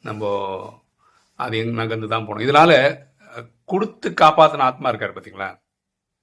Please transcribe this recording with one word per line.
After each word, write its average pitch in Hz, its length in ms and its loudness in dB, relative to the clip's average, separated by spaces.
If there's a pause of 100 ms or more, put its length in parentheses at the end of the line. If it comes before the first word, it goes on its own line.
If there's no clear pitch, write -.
நம்ம 101 800 -8 (520)
அது 113 240 -8
எங்க 113 120 -4
நகர்ந்து 113 380 -6
தான் 110 180 -6
போகணும். 107 220 -6
இதனால, 147 500 4 (380)
அஹ், 117 140 -18 (140)
கொடுத்து 214 460 -6
காப்பாத்தின 156 480 4
ஆத்மா 131 320 -2
இருக்காரு 104 260 -8
பாத்தீங்களா? 95 500 -14 (560)